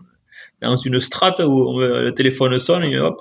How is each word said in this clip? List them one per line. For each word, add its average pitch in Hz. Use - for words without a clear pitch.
dans, 120
dans 127
une 127
strate 185
où 135
on 123
me, 123
le 120
téléphone 131
sonne, 170
et 135
hop, 82